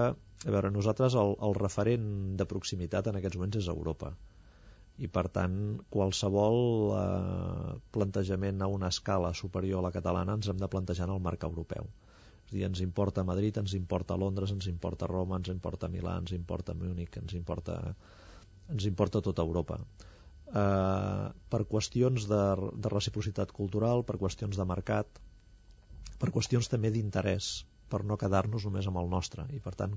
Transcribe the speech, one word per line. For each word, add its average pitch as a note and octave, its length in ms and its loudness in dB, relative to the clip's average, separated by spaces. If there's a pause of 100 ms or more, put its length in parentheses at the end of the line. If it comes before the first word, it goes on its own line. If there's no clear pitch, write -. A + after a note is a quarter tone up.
(460)
a G#2+ 60 0
veure, G2 200 2
nosaltres A2 480 4
el, G2+ 160 4 (120)
el G2+ 100 4
referent G#2 480 2 (340)
de F#2+ 80 2
proximitat G2 640 -2
en G2+ 100 0
aquests F2+ 200 -2
moments G2+ 240 0
és F2 80 0
Europa. D#2+ 420 -2 (880)
I, C3+ 80 -4
per F2+ 180 2 (100)
tant, F#2 200 2 (360)
qualsevol, G2+ 680 4 (380)
eh, F#2 720 -2 (220)
plantejament G2 680 0
a F#2+ 100 2
una F#2+ 220 0
escala F2+ 400 0
superior F#2 480 -2
a F2+ 60 0
la F2+ 80 -2
catalana F#2 420 0
ens G#2 140 -2
hem F#2 80 -2
de F#2+ 120 -2
plantejar F#2 380 -2
en G2 60 0
el F#2 80 -2
marc F2 240 -2
europeu. D#2+ 420 -6 (560)
És - 80 -14
a G2 40 -2
dir, F#2+ 100 0
ens F#2 160 0
importa F#2+ 440 2
Madrid, G2+ 340 2
ens F#2+ 160 -2
importa F#2 420 -2
Londres, F#2+ 360 0
ens F#2+ 160 -4
importa E2+ 360 -4
Roma, F#2 320 -2
ens F2+ 140 -4
importa F2 380 -4
Milà, F2 320 -2
ens F2+ 120 -4
importa F2 400 -4
Múnich, F2 460 -4
ens E2+ 160 -8
importa, E2+ 420 -4 (920)
ens G#2+ 200 -2
importa G2 340 2
tota F2 220 2
Europa. E2 340 0 (680)
Eh, G2 760 2 (280)
per G#2+ 160 2
qüestions A#2+ 600 2
de, G#2 140 6 (380)
de - 80 0
reciprocitat G2+ 640 0
cultural, G#2+ 520 2
per G2+ 160 -4
qüestions G2 360 -2
de F#2+ 80 2
mercat, G2 540 -2 (1000)
per - 120 2
qüestions A#2+ 380 2
també A2+ 240 2
d'interès, G2 560 0 (380)
per G2+ 160 -2
no G#2 160 0
quedar-nos G2+ 440 2
només G2 240 0
amb F2+ 120 0
el F2 120 0
nostre, - 400 -2
i A#2+ 80 -8
per F#2+ 160 -8
tant G2+ 200 -2